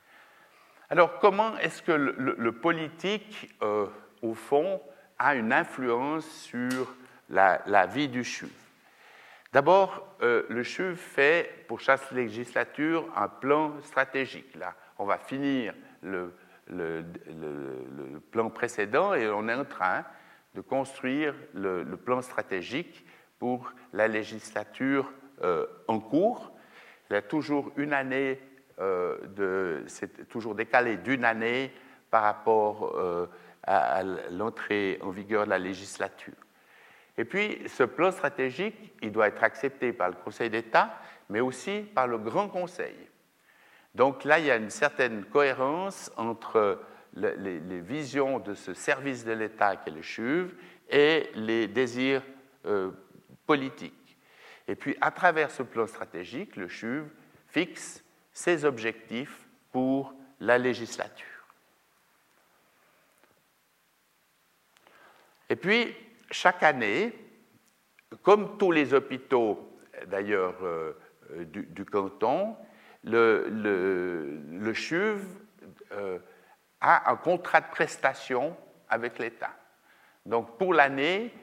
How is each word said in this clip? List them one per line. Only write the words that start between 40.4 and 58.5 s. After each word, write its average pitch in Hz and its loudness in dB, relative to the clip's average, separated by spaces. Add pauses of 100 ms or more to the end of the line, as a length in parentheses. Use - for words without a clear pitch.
d'État, 113 0 (300)
mais 107 -2
aussi 196 -4 (120)
par 127 2
le 117 -2
Grand 131 -2
Conseil. 175 -8 (1000)
Donc 135 2
là, 151 6
il 160 0
y 139 4
a 120 4
une 107 -4
certaine 120 0
cohérence 143 0
entre 113 0 (340)
le, 92 -2
les, 90 -6
les 90 -8
visions 135 -2
de - -8
ce 185 -12
service 135 -4
de 113 -2
l'État 107 0
qu'est - -10
le 78 -12
chuv 160 -4 (360)
et 147 6
les 110 0
désirs, 127 0 (440)
euh, 95 0 (560)
politiques. 135 -2 (500)
Et 104 -2
puis, - -6
à 143 2
travers 160 2
ce - -8
plan 113 -2
stratégique, 95 -10
le 92 -8
chuv 135 -6 (400)
fixe - -4 (280)
ses 160 0